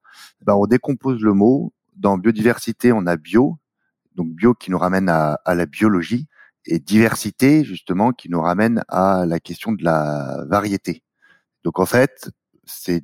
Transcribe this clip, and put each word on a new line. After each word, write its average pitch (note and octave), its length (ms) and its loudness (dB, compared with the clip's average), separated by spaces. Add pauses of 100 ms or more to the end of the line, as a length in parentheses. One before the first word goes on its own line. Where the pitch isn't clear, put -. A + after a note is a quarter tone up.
(440)
bah, G2+ 120 2
on G2+ 100 2
décompose B2+ 540 -2
le G#2+ 120 4
mot. B2 400 2 (240)
Dans G2 200 0
biodiversité, A2+ 760 0
on G#2 140 0
a F2 100 0
bio, A2+ 420 0 (560)
donc E2+ 140 -6
bio F2+ 260 2
qui - 160 -10
nous F#2 80 -2
ramène F#2 300 0
à, D#2 260 0 (100)
à F2+ 120 0
la F2 100 -2
biologie, G#2+ 600 -2 (360)
et E2 140 -4
diversité, A2+ 840 2
justement, G2+ 480 -2
qui - 180 -16
nous F2 100 -2
ramène G#2 480 0
à F#2 380 2
la E2 140 -2
question F2+ 320 -8
de G2+ 100 -6
la D2 640 -2
variété. G2 540 -2 (640)
Donc F2 160 -2
en F2+ 60 2
fait, - 440 -2 (340)
c'est - 400 -6